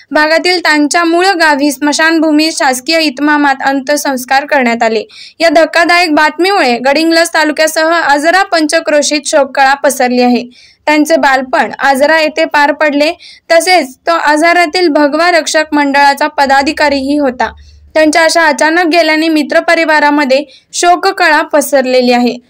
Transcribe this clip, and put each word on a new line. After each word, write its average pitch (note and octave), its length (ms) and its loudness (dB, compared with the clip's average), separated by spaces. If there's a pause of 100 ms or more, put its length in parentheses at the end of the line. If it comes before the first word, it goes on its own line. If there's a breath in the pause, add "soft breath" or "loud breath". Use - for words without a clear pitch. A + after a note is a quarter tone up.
(120)
भागातील D#4+ 480 0
त्यांच्या D#4 440 0
मूळ E4+ 220 0
गावी D4+ 460 2
स्मशानभूमी D#4 800 0
शासकीय D#4 480 -2
इतमामात D4 560 0 (100)
अंत्यसंस्कार C#4 800 -2
करण्यात B3 380 -2
आले. A3 200 -2 (360 loud breath)
या E4 100 2
धक्कादायक E4 640 2
बातमीमुळे D4+ 640 0
गडिंग्लज E4 560 0
तालुक्यासह D#4 600 -2
आजरा E4 500 0
पंचक्रोशीत D#4 800 0
शोककळा C4+ 480 0
पसरली B3+ 480 0
आहे. B3 220 0 (420 loud breath)
त्यांचे D4+ 300 2
बालपण C4 640 0
आजरा C#4 400 2
येथे D#4 260 -2
पार D4 260 0
पडले, D4 400 0 (400 loud breath)
तसेच E4 440 2
तो - 160 -6
आजारातील E4+ 760 0
भगवा D4 440 2
रक्षक D#4 420 -2
मंडळाचा C#4+ 540 2
पदाधिकारीही C#4+ 880 0
होता. B3+ 340 -2 (420 soft breath)
त्यांच्या D#4 300 2
अशा D#4+ 220 2
अचानक D#4 400 0
गेल्याने D#4 420 0
मित्रपरिवारामध्ये D4+ 1160 0 (300 loud breath)
शोककळा F4 680 0
पसरलेली C4 680 0
आहे. A#3+ 260 0 (120)